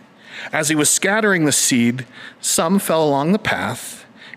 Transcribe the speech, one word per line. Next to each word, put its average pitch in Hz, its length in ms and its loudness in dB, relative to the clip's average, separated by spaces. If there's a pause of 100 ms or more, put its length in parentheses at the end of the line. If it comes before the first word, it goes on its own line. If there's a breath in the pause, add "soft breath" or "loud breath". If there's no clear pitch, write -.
(520 loud breath)
As 151 180 -2
he 156 60 0
was 147 140 2
scattering 196 560 2
the 143 60 2
seed, 120 540 0 (360 loud breath)
some 190 380 0
fell 160 240 0
along 147 280 2
the 214 80 2
path, - 640 -6 (320 loud breath)